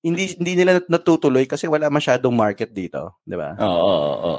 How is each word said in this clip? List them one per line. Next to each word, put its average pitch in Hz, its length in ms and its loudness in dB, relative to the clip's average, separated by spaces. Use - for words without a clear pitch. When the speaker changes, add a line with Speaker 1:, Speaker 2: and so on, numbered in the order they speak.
Speaker 1:
Hindi, 175 320 -2
hindi 170 220 -4
nila 180 260 4
nat-, 180 100 -8
natutuloy 160 540 2
kasi 143 240 -6
wala 151 240 0
masyadong 131 400 0
market 110 400 0
dito, 87 480 -10
di - 160 -10
ba? 78 160 -8
Speaker 2:
Oo, 101 160 -2
oo, 85 480 2
oo, 85 220 -4